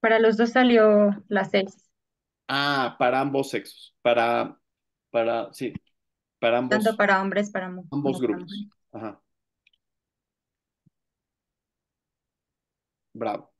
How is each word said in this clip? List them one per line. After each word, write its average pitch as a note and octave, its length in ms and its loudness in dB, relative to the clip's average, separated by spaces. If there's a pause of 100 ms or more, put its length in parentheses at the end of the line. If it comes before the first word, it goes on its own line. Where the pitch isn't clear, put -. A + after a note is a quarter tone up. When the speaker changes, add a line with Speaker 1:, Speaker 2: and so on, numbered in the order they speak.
Speaker 1:
Para A3+ 180 2
los A3 180 4
dos A#3 140 2
salió G#3+ 760 4
la G3 160 -2
seis. - 460 -4 (580)
Speaker 2:
Ah, C#3 500 -2
para C3 220 2
ambos C#3 300 -2
sexos, - 500 -12
para, A#2 580 0 (520)
para, A#2 420 -2
sí, A#2+ 200 -8 (680)
para A#2 200 2
ambos, D#3+ 260 0
Speaker 1:
Tanto A3 120 0
para G3+ 240 2
hombres, G3 300 -4
para F#3 180 -8
mu-, F3+ 220 -14
Speaker 2:
ambos C#3 280 -4
Speaker 1:
como B2+ 100 -4
para G2 100 -4
Speaker 2:
grupos. F2+ 140 -16
Speaker 1:
mujeres. G#3 200 -14 (200)
Speaker 2:
Ajá. A2 280 -14 (4000)
Bravo. A2 480 -8